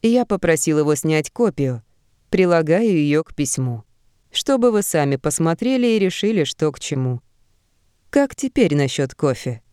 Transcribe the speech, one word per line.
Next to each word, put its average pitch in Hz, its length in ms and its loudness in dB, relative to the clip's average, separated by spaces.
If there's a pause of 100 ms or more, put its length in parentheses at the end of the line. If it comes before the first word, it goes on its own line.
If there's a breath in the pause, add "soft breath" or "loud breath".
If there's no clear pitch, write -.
Я 233 220 2
попросил 165 560 0
его 147 160 2
снять 156 340 -2
копию, 139 540 -2 (460)
прилагаю 175 600 2
её 151 320 2
к - 100 -12
письму, 127 520 -4 (480)
чтобы 247 380 2
вы 208 120 0
сами 143 340 0
посмотрели 220 680 0
и 226 120 2
решили, 196 460 0
что 151 280 -4
к - 80 -16
чему. 127 400 -4 (880)
Как 285 240 2
теперь 233 400 0
насчёт 139 400 0
кофе? 127 480 -4 (100)